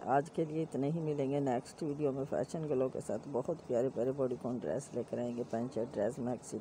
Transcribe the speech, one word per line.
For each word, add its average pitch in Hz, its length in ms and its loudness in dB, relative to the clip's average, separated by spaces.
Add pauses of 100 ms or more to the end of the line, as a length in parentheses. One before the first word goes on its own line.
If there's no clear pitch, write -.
आज 139 220 4
के 165 160 0
लिए 156 180 -2
इतने 139 260 0
ही, 165 120 0
मिलेंगे 143 400 2
next 131 420 0
video 143 280 2
में 135 140 -2
Fashion 151 420 0
ग्लो 131 220 4
के - 120 -4
साथ। - 280 -4
बहुत 143 380 0
प्यारे 123 220 4
प्यारे 120 240 2
bodycon 127 460 0
dress 90 360 -2
लेकर 117 240 -2
आएंगे, 120 240 -2
पैंट 120 280 -2
शर्ट 123 220 -2
dress, 110 280 2
maxi 120 400 -4